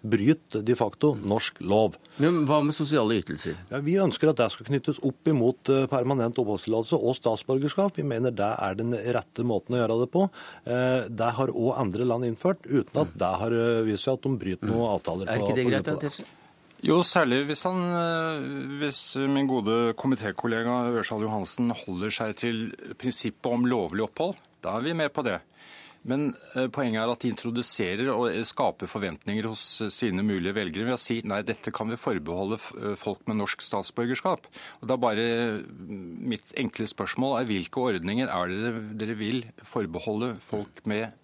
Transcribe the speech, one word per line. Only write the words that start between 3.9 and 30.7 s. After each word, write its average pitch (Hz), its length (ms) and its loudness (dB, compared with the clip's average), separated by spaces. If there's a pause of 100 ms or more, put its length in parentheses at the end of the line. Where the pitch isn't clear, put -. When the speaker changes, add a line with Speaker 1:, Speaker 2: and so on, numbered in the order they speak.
Speaker 1:
ønsker 156 340 4
at 143 80 2
det 117 140 2
skal - 160 -12
knyttes 139 360 0
opp - 240 -2
imot, 127 420 4
eh, 135 180 4
permanent 127 480 2
oppholdstillatelse 110 580 0 (100)
og 117 120 2
statsborgerskap. 139 800 0
Vi 151 80 -2
mener 123 280 0
det 104 300 0
er 98 140 0
den 113 180 -2
rette 117 500 -2
måten 120 280 0
å 123 140 4
gjøre 113 140 2
det 123 120 0
på. 190 180 4 (360)
Eh, 127 440 2
det 113 240 0
har 131 140 2
også 120 320 0
andre 107 260 0
land 120 180 2
innført, 147 360 0 (100)
uten 139 320 2
at 156 60 2
Speaker 2:
Mm. 78 100 -12
Speaker 1:
det 92 220 2
har, 113 120 0
eh, 117 320 4
vist 107 220 0
seg 135 80 2
at 131 80 -2
de 135 80 0
bryter 98 400 -2
noen 117 180 2
Speaker 2:
Mm. 98 140 0
Speaker 1:
avtaler 90 260 -2
Speaker 2:
Er 110 120 0
Speaker 1:
på, 101 100 2
Speaker 2:
ikke 113 60 2
det 127 100 2
Speaker 1:
på 123 60 4
Speaker 2:
greit, - 0 -
Speaker 1:
grunn 135 80 2
av - 40 -2
Speaker 2:
da, 156 120 -2
Speaker 1:
det. 147 160 -4
Speaker 2:
Tetzschner? - 140 -12 (580)
Speaker 3:
Jo, 156 180 6
særlig 143 460 4
hvis 151 160 -2
han, 185 180 0
eh, 160 1000 -2
hvis 143 380 -2 (100)
min 139 200 4
gode 117 480 2
komitékollega 120 1000 0
Ørsal 110 280 -2
Johansen 110 500 0
holder 101 400 -4
seg 110 260 -4
til 113 340 -4 (260)
prinsippet 127 540 -2
om 120 140 2
lovlig 104 420 0
opphold, 175 280 -4 (260)
da 98 160 -4
er 117 40 -2
vi 160 120 -2
med 156 180 0
på 147 120 -2
det. 95 180 0 (640)
Men, 139 300 0 (200)
eh, 131 120 0
poenget 113 360 0
er 117 80 2
at 117 80 -4
de 120 140 0
introduserer 113 840 -2
og, 117 160 2
eh, 92 100 -2
skaper 101 460 -2
forventninger 101 560 -4
hos, - 380 -2
eh, 107 80 -2
sine 98 340 0
mulige 98 300 0
velgere 101 320 -2